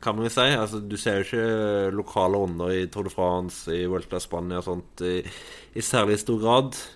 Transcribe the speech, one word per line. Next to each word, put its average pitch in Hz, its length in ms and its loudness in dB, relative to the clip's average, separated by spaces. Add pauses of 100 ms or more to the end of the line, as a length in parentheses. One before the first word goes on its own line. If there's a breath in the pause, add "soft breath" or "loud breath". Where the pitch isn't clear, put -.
kan 107 160 0
man 113 80 0
jo 117 80 -2
si. 127 140 4 (100)
Altså, 107 240 -2
du 104 160 -6
ser 98 240 2
jo 95 60 -2
ikke 107 640 2
lokale 98 480 2
runder 90 320 0
i 92 160 0
Tour 101 160 -6
de 95 80 -6
France, 90 560 0
i 87 160 0
Vuelta 90 320 -2
a 87 60 -6
Spania 90 400 -4
og - 20 -8
sånt 87 400 -6
i, 90 140 0 (580 loud breath)
i 113 80 -4
særlig 107 340 4
stor 110 220 0
grad. 127 380 4 (160)